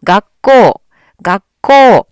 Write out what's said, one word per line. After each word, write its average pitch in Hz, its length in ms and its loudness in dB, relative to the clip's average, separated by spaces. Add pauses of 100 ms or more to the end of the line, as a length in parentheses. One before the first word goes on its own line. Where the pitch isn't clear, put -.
각코, 202 680 -2 (500)
각코. 240 880 -2